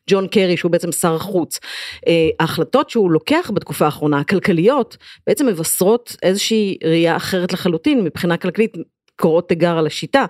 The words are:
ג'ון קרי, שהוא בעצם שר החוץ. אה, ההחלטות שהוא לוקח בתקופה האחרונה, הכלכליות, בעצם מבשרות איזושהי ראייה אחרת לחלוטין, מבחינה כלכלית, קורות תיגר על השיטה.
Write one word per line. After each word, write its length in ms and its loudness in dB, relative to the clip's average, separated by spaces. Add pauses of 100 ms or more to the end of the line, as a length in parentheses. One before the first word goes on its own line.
ג'ון 180 2
קרי, 300 0
שהוא 140 -2
בעצם 200 -2
שר 240 0
החוץ. 440 -4 (480)
אה, 220 4 (100)
ההחלטות 500 0
שהוא 220 2
לוקח 420 0
בתקופה 320 -2
האחרונה, 340 0
הכלכליות, 800 0 (300)
בעצם 180 0
מבשרות 800 0
איזושהי 600 0
ראייה 320 2
אחרת 380 -2
לחלוטין, 500 0
מבחינה 340 -2
כלכלית, 400 -2 (380)
קורות 340 0
תיגר 280 2
על 100 0
השיטה. 420 -2